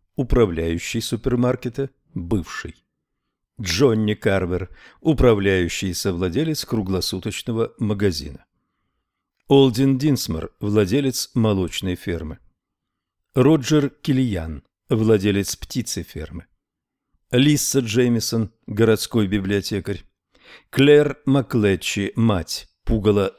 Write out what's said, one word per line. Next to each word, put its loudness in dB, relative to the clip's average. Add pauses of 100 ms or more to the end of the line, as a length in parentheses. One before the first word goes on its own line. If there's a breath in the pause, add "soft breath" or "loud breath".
(160)
управляющий 0
супермаркета, -2 (240)
бывший. -8 (760)
Джонни 2
Карвер, -2 (280 soft breath)
управляющий 2
и -4
совладелец -2
круглосуточного -4
магазина. -4 (1040)
Олдин 4
Динсмор, -2
владелец 0
молочной -2
фермы. -8 (920)
Роджер 4
Киллиан, -4 (240)
владелец 2
птицефермы. -10 (880)
Лисса 2
Джеймисон, 0 (120)
городской 2
библиотекарь. -4 (640 soft breath)
Клэр 4
Маклетчи, 0
мать -2 (160)
пугала 2